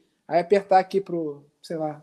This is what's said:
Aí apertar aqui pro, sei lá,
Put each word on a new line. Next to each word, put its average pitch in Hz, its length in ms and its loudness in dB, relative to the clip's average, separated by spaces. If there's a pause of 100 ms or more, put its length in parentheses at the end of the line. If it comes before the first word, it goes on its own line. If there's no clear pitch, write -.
(260)
Aí 165 140 0
apertar 196 400 2
aqui 185 200 -2
pro, 156 440 -8 (180)
sei 170 140 -10
lá, 151 260 -8